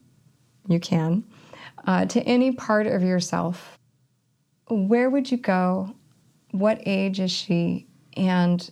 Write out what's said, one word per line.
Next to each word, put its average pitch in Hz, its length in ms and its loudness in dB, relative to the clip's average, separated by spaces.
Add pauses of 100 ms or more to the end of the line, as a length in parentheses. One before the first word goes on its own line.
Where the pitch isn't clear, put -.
(680)
you 170 120 2
can, 170 440 0 (600)
uh, 185 200 2
to 226 180 -2
any 247 280 2
part 214 360 0
of 190 140 0
yourself, 180 760 -2 (920)
where 233 400 2
would 269 220 0
you 247 80 0
go? 190 560 0 (560)
What 214 340 0
age 190 360 -2
is 185 100 -2
she? 170 560 -2 (300)
And 180 560 2